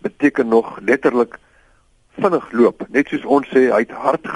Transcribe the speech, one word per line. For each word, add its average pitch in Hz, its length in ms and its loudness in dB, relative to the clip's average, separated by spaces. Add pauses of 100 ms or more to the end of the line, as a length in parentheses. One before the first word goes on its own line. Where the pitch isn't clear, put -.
beteken - 460 -2
nog 113 320 0
letterlik 120 580 0 (800)
vinnig 180 340 0
loop. 113 380 2
Net 139 220 -2
soos 135 120 -4
ons 135 280 0
sê, 131 180 4
hy 117 140 2
het - 100 -16
hard - 420 -4